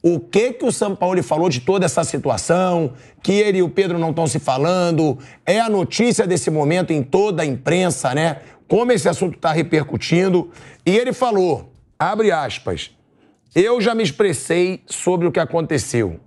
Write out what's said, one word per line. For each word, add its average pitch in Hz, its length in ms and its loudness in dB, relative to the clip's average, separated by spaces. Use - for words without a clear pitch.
o 170 200 2
que 240 320 0
que 302 120 -8
o 240 60 2
Sampaoli 185 520 -2
falou 165 260 0
de 123 120 -4
toda 190 260 0
essa - 180 0
situação, 160 880 0
que - 120 -2
ele 202 260 2
e 185 40 4
o 175 60 2
Pedro 175 300 0
não 165 140 -2
tão 160 160 -2
se 156 100 -4
falando, 160 800 0
é 190 140 2
a 226 100 0
notícia 220 560 2
desse 180 280 0
momento 156 400 0
em 151 100 0
toda 185 400 0
a 160 40 -2
imprensa, 147 680 -2
né? 156 280 -2
Como 240 240 2
esse 185 160 2
assunto 175 300 -2
tá 165 120 -2
repercutindo. 160 1000 0
E 185 100 2
ele 247 160 0
falou, 185 600 0
abre 208 320 2
aspas, 143 640 -4
Eu 226 260 4
já 220 140 2
me 226 80 0
expressei 180 840 0
sobre 175 440 -2
o 165 40 -2
que 175 60 0
aconteceu. 143 880 -2